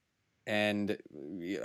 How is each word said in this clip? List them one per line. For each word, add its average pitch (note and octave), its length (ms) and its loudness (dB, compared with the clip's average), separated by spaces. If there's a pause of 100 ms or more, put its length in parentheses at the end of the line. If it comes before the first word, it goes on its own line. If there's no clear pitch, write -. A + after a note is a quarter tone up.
(480)
and G#2 500 2 (140)
y-, E2+ 540 -4